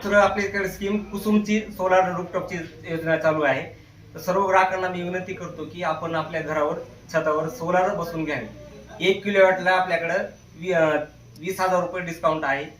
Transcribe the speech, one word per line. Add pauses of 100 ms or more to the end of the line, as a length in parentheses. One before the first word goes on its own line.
दुसरं,
आपल्या
इकडे
स्कीम
कुसुमची
सोलार
रूफटॉपची (340)
योजना
चालू
आहे. (520)
तर
सर्व
ग्राहकांना
मी
विनंती
करतो
की
आपण
आपल्या
घरावर, (380)
छतावर
सोलार
बसवून
घ्यावे. (540)
एक
किलोवॅटला
आपल्याकडं (420)
वी-,
अं, (420)
वीस
हजार
रुपये
डिस्काउंट
आहे. (160)